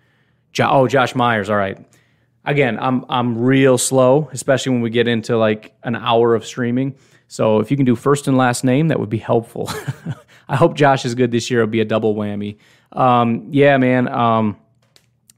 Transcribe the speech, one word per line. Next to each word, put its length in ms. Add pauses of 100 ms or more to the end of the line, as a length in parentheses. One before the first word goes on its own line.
(540)
Jo-, 160
oh, 180
Josh 280
Myers. 340
All 80
right. 200 (680)
Again, 340
I'm, 300
I'm 280
real 400
slow, 540
especially 400
when 100
we 80
get 180
into, 300
like, 460
an 120
hour 380
of 120
streaming. 500 (320)
So 320
if 100
you 80
can 80
do 100
first 320
and 100
last 260
name, 240
that 120
would 100
be 100
helpful. 500 (400)
<laughs> 400
I 60
hope 200
Josh 300
is 80
good 160
this 220
year. 80
It'll 100
be 120
a 40
double 300
whammy. 420 (360)
Um, 580
yeah, 260
man. 300
Um, 500 (800)